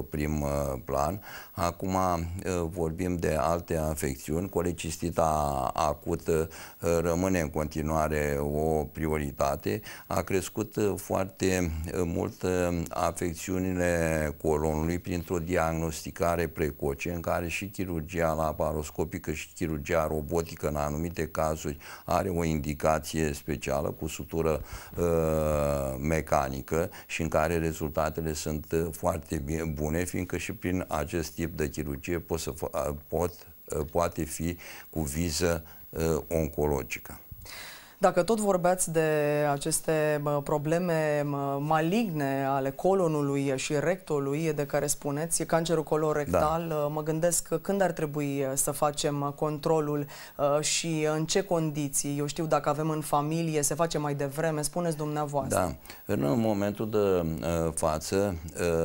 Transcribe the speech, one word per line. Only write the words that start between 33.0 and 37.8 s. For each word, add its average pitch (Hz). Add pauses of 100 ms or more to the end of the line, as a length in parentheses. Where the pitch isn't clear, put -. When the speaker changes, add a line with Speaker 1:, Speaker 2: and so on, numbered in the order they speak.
Speaker 1:
pot, 85 (320)
uh, 76
poate 85
fi 82 (320)
cu 80
viză, 82 (260)
uh, 80 (120)
oncologică. 73 (760)